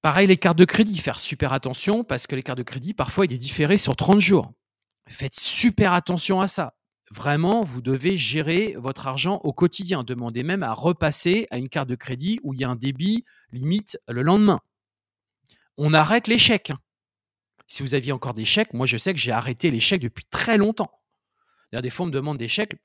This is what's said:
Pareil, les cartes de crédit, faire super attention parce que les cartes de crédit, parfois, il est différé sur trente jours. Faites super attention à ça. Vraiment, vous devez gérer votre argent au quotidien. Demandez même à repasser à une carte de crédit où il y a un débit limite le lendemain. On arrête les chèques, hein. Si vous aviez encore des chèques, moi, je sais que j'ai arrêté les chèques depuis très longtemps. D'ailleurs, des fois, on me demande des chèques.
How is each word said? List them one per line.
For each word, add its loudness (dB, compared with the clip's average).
Pareil, 4
les 6
cartes 2
de 10
crédit, 2
faire -6
super -2
attention -2
parce -4
que -8
les -6
cartes -8
de -8
crédit, -8
parfois, 0
il -4
est -6
différé 0
sur 4
trente 6
jours. 4
Faites -4
super 4
attention 0
à 0
ça. -2
Vraiment, 0
vous -6
devez 0
gérer 0
votre -8
argent -2
au -2
quotidien. -2
Demandez -6
même -4
à -4
repasser 0
à -6
une -8
carte -6
de -4
crédit -6
où -6
il -10
y -2
a -2
un -4
débit -2
limite -4
le -4
lendemain. 4
On 0
arrête 2
les 2
chèques, 4
hein. -8
Si -4
vous -2
aviez -2
encore -6
des -6
chèques, 2
moi, -2
je 0
sais -2
que -4
j'ai 0
arrêté -2
les -2
chèques 2
depuis -8
très -2
longtemps. 0
D'ailleurs, -6
des -4
fois, -6
on -2
me -4
demande -4
des -6
chèques. -2